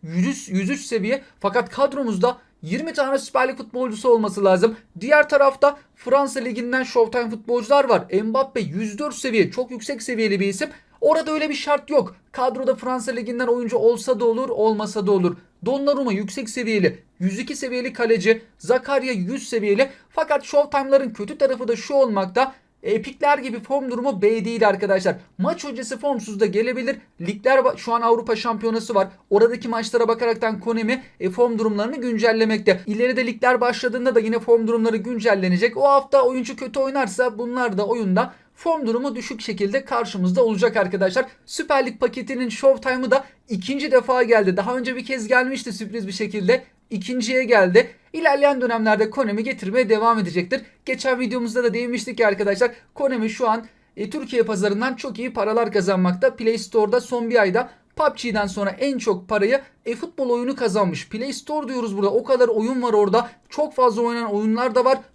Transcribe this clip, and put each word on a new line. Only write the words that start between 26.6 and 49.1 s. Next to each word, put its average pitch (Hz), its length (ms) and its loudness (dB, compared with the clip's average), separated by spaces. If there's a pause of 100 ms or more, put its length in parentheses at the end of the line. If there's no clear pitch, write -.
Ligler 214 360 2
ba-, 254 200 2
şu 226 160 -4
an 233 80 0
Avrupa 233 340 2
Şampiyonası 226 600 -4
var. 190 120 4 (220)
Oradaki 233 380 4
maçlara 226 400 2
bakaraktan 226 520 0
Konami, 233 440 -2 (160)
e, 185 100 -2
form 233 280 2
durumlarını 214 380 0
güncellemekte. 220 880 2
İleride 240 420 0
ligler 247 340 2
başladığında 247 540 0
da 233 40 8
yine 226 200 0
form 226 280 4
durumları 226 300 2
güncellenecek. 208 800 2
O 269 60 2
hafta 277 400 4
oyuncu 254 320 0
kötü 269 240 -6
oynarsa 254 580 0
bunlar 240 400 -2
da 202 100 0
oyunda 220 460 0 (220)
form 311 320 -2
durumu 240 280 -2
düşük 240 260 -10
şekilde 220 440 -4
karşımızda 202 600 0
olacak 220 320 2
arkadaşlar. 190 480 0 (200)
Süper 285 400 -2
Lig - 140 -8
paketinin 247 500 -4
Showtime'ı 254 640 2
da 269 140 2 (240)
ikinci 254 420 -4
defa 254 320 4
geldi. 208 340 4
Daha 240 200 -2
önce 254 180 -4
bir 254 100 -8
kez 254 220 -6
gelmişti 254 460 0
sürpriz 202 340 -8
bir 196 40 -8
şekilde. 214 520 0 (260)
İkinciye 247 540 -2
geldi. 214 460 4 (240)
İlerleyen 285 480 2
dönemlerde 220 480 2
Konami 220 340 -2